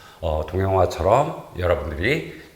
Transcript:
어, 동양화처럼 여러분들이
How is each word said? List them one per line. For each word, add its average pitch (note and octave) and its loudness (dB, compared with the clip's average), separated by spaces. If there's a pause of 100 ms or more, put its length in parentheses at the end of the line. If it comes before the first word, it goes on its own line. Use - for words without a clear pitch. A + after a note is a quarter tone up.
(200)
어, D#2 -2
동양화처럼 F#2+ 2
여러분들이 F2 -2 (160)